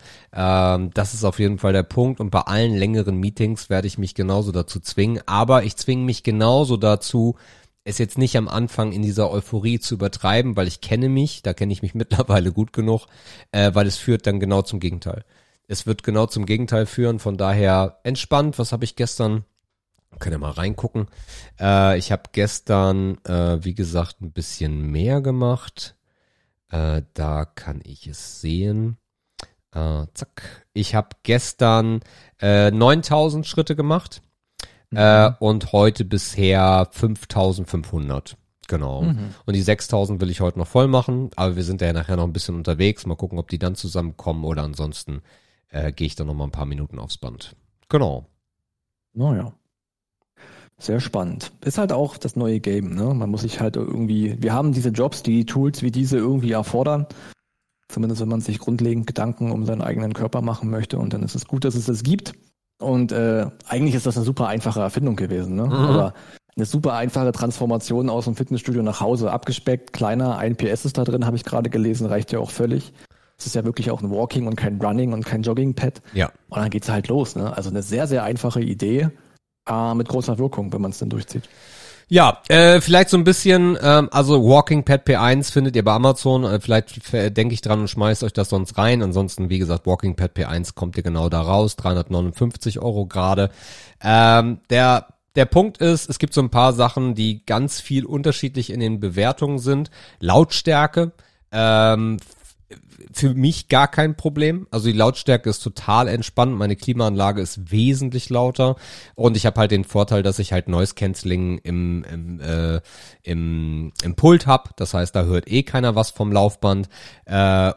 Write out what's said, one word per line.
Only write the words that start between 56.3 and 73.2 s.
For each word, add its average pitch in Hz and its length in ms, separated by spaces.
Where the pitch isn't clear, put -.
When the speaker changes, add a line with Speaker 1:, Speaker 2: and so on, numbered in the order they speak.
Speaker 2:
erfordern. 135 540
Zumindest, 113 340
wenn 110 60
man 113 120
sich 107 180
grundlegend 117 480
Gedanken 113 460
um 110 140
seinen 110 160
eigenen 110 320
Körper 113 280
machen 113 280
möchte. 110 280
Und - 140
dann 107 100
ist 113 120
es - 120
gut, 135 180
dass 127 100
es 117 120
das 113 160
gibt. 165 300
Und, 123 340
äh, 113 340
eigentlich 131 260
ist 127 120
das 117 100
eine 113 80
super 127 240
einfache 107 320
Erfindung 113 360
gewesen, 92 380
ne? 110 120
Speaker 1:
Mhm. 139 60
Speaker 2:
Aber 135 420
eine 110 80
super 147 300
einfache 123 380
Transformation 120 760
aus 117 160
dem 120 100
Fitnessstudio 120 480
nach 107 180
Hause, 110 300
abgespeckt, 127 640
kleiner, 117 460
ein 113 180
P 113 120
S - 180
ist 139 120
da 127 60
drin, 123 220
habe 117 100
ich 117 80
gerade 120 260
gelesen, 113 360
reicht 104 260
ja 117 60
auch 101 120
völlig. 120 420